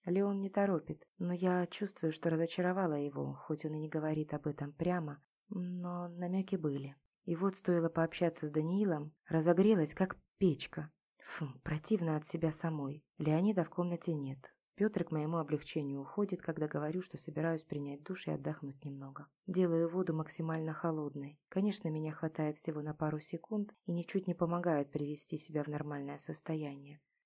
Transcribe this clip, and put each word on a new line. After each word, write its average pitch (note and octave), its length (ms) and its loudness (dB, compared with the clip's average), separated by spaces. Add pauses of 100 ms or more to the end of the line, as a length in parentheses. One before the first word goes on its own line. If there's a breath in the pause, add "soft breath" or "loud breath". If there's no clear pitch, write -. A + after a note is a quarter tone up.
Леон G3 340 2
не G3 120 -4
торопит, G3 520 0 (140)
но F3 160 0
я F3+ 320 2
чувствую, F3 460 -2
что E3 180 -2
разочаровала F3 640 2
его, C#3+ 400 -2
хоть D3+ 320 -4
он D3+ 80 -2
и D#3 60 -2
не D#3 100 -4
говорит D#3 460 -2
об D3 100 -6
этом D3 260 -4
прямо, E3 480 -2 (300)
но F3+ 600 -6
намёки F3+ 480 0
были. C#3 380 -2 (340)
И E3+ 60 0
вот F#3 200 2
стоило E3+ 340 4
пообщаться E3 580 2
с D3 40 -4
Даниилом, D#3 640 2 (140)
разогрелась, E3+ 640 6
как F#3 240 0 (220)
печка. D#3 520 2 (320)
Фу, - 220 -6 (180)
противно D#3+ 520 2
от D3+ 100 -2
себя D#3+ 260 0
самой. D3+ 520 -2 (160)
Леонида E3 440 4
в - 60 -2
комнате F3 460 -2
нет. C3+ 360 -6 (220)
Пётр G#3 300 0
к - 80 -6
моему D#3 260 0
облегчению D3 640 -2
уходит, F#3+ 400 -2
когда D#3 260 0
говорю, D3+ 360 0
что - 160 -10
собираюсь D#3 420 0
принять C#3+ 400 -4
душ F#3 240 -8
и D#3 60 -2
отдохнуть C#3+ 520 -4
немного. C#3 440 -12 (180)
Делаю E3+ 440 4
воду F3+ 260 0
максимально D#3+ 580 -2
холодной. D3 640 -4 (120)
Конечно, G3+ 400 0
меня D#3 240 -2
хватает D#3 440 -2
всего D3+ 240 -4
на D3+ 140 -4
пару D#3 240 -2
секунд G#3 560 -6 (100)
и F3+ 60 -4
ничуть F3 340 -2
не F3+ 80 0
помогает E3+ 560 2
привести D3 480 -4
себя D3+ 260 -2
в C#3+ 40 -4
нормальное D3 500 -4
состояние. D3 840 -6 (260)